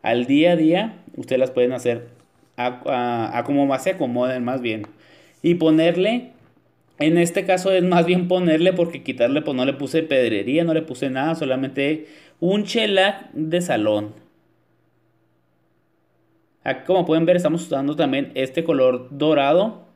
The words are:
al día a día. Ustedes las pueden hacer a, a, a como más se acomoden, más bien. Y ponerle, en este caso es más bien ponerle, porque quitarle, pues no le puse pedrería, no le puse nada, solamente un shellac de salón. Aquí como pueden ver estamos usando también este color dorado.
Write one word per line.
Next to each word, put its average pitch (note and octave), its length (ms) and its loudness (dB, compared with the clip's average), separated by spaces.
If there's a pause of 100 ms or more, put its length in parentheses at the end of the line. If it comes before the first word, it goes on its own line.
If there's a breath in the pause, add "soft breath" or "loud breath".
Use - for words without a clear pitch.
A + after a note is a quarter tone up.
al A#2+ 240 0
día D3 280 4
a F3 40 4
día. E3+ 460 0 (160)
Ustedes - 200 -2
las B2+ 120 0
pueden B2+ 240 2
hacer A#2+ 320 -4 (500)
a, B2 300 -4
a, A#2+ 500 -2
a A#2+ 80 -2
como C#3+ 220 2
más C3+ 180 -2
se F#3 60 0
acomoden, B2+ 520 -2
más B2 200 -4
bien. G#2+ 240 -4 (560 soft breath)
Y F3 140 2
ponerle, E3+ 760 2 (680)
en D#3+ 200 2
este E3+ 260 0
caso F#3 280 0
es F#3 100 4
más F3 240 4
bien F3+ 220 0
ponerle, F3 440 2
porque E3+ 300 -2
quitarle, C3+ 400 -2
pues D3 140 -4
no B2+ 80 0
le C3+ 80 0
puse D3 320 -2
pedrería, B2 580 0
no E3 100 0
le D#3+ 100 0
puse C3+ 280 -6
nada, C#3 240 -2
solamente C#3 720 -4 (320 loud breath)
un G3 240 0
shellac G#3 680 0
de D#3+ 280 -2
salón. G#2+ 520 -2 (2500)
Aquí - 240 -6
como F3+ 180 2
pueden E3 220 2
ver F3 80 4
estamos E3 280 0
usando C#3 340 -4
también C#3 400 -2
este C3+ 260 -2
color C3 480 2
dorado. D3+ 720 2 (120)